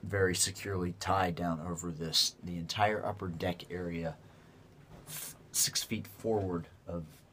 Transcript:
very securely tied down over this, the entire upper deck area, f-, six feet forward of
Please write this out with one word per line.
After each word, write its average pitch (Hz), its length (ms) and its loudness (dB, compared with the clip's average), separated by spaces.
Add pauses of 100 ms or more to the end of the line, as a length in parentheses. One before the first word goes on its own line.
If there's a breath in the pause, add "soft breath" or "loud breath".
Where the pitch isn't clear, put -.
very 95 320 4
securely 92 640 0
tied 92 360 2
down 85 320 0
over 87 240 -4
this, 78 520 0
the 87 140 -6
entire 104 480 2
upper 101 220 -2
deck 87 420 -2
area, 85 460 -4 (920 loud breath)
f-, - 280 -10 (160)
six - 320 2
feet 107 240 -4
forward 95 600 0 (200)
of 85 160 -4 (300)